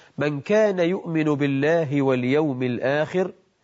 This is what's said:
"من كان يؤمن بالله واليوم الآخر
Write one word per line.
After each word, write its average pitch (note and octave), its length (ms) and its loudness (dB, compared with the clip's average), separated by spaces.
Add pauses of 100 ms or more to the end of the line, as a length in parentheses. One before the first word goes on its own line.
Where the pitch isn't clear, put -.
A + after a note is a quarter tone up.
(180)
"من C#3+ 220 -2
كان G#3 380 2
يؤمن E3+ 460 0
بالله C#3+ 800 0
واليوم C3 600 0
الآخر C#3+ 680 -2 (320)